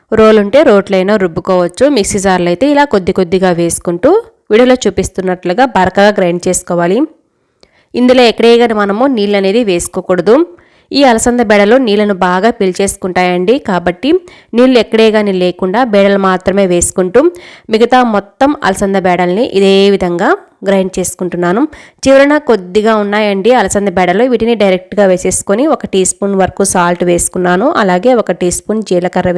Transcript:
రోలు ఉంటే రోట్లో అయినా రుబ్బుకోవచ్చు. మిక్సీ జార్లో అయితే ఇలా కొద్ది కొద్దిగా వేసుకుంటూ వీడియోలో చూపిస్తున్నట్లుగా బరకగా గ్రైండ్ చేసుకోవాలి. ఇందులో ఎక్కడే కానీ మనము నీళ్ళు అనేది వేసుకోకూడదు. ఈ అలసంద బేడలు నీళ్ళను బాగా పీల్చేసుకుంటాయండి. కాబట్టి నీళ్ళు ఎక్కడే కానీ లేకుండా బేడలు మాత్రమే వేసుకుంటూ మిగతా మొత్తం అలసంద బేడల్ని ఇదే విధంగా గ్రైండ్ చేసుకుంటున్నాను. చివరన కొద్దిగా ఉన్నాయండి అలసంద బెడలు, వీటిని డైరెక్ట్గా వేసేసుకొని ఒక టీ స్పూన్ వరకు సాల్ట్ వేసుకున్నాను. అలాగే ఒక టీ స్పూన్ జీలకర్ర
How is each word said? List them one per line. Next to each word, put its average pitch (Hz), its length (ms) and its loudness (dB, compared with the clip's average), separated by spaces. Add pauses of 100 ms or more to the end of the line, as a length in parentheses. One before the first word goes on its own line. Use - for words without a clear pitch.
(220)
రోలు 220 240 4
ఉంటే 202 140 2 (120)
రోట్లో 196 300 0
అయినా 196 120 0 (120)
రుబ్బుకోవచ్చు. 180 600 -2 (140)
మిక్సీ 202 280 -4
జార్లో 180 280 0
అయితే 269 180 0
ఇలా 285 100 2 (140)
కొద్ది 170 240 -2
కొద్దిగా 180 320 0 (100)
వేసుకుంటూ 175 480 -2 (400)
వీడియోలో 254 340 4
చూపిస్తున్నట్లుగా 185 800 -4 (120)
బరకగా 196 420 2
గ్రైండ్ 175 300 -2
చేసుకోవాలి. 175 500 -2 (920)
ఇందులో 247 300 2 (100)
ఎక్కడే 233 300 4
కానీ 226 200 0
మనము 202 220 -2 (120)
నీళ్ళు 202 240 0
అనేది 196 220 0 (100)
వేసుకోకూడదు. 180 640 -2 (600)
ఈ - 100 2
అలసంద 240 420 0
బేడలు 208 260 4 (100)
నీళ్ళను 202 280 0 (120)
బాగా 185 320 0
పీల్చేసుకుంటాయండి. 185 1000 -2 (140)
కాబట్టి 175 400 -2 (480)
నీళ్ళు 254 260 4
ఎక్కడే 220 320 2
కానీ 208 160 0 (100)
లేకుండా 185 380 -2 (140)
బేడలు 196 340 2
మాత్రమే 185 460 0
వేసుకుంటూ 185 480 0 (520)
మిగతా 226 260 2 (140)
మొత్తం 202 360 -2 (180)
అలసంద 196 300 -2 (100)
బేడల్ని 180 360 0 (140)
ఇదే 196 160 2 (220)
విధంగా 180 340 -2 (380)
గ్రైండ్ 190 300 0
చేసుకుంటున్నాను. 175 640 -4 (420)
చివరన 269 300 4 (160)
కొద్దిగా 208 440 0 (100)
ఉన్నాయండి 202 560 0
అలసంద 202 380 -2
బెడలు, 185 340 0
వీటిని 233 320 0
డైరెక్ట్గా 190 480 0
వేసేసుకొని 185 520 -2 (120)
ఒక - 180 -6
టీ 190 80 2 (100)
స్పూన్ 202 300 -4
వరకు 180 220 -2 (100)
సాల్ట్ 175 380 -2
వేసుకున్నాను. 180 560 -2 (140)
అలాగే 190 400 0
ఒక 180 200 -4
టీ 180 160 -2
స్పూన్ 214 340 -6
జీలకర్ర 180 460 -2